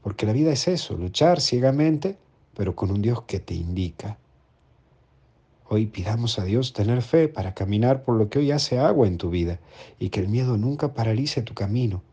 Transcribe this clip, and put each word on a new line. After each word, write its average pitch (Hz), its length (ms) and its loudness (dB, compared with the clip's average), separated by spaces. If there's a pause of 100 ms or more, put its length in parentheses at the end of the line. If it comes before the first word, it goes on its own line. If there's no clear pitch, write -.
Porque 104 240 -4
la 110 80 2
vida 151 180 4
es 131 160 0
eso, 175 280 -2
luchar 147 460 2
ciegamente, 147 760 2 (380)
pero 92 200 -2
con 95 160 -2
un 104 100 0
Dios 117 220 0
que 95 160 -6
te 90 160 -8
indica. 90 640 -6 (1500)
Hoy 110 200 2
pidamos 110 500 -4
a 98 60 -4
Dios 117 300 0
tener 120 280 0
fe 160 260 4
para 117 260 -6
caminar 113 500 0
por 120 120 2
lo 107 140 2
que 139 100 0
hoy 143 120 2
hace 147 260 0
agua 143 300 4
en 90 100 0
tu 87 120 -4
vida 87 300 -2 (400)
y 101 100 -4
que - 100 -4
el 95 80 -2
miedo 123 300 0
nunca 135 360 -2
paralice 117 480 -2
tu 110 120 -8
camino 101 600 -2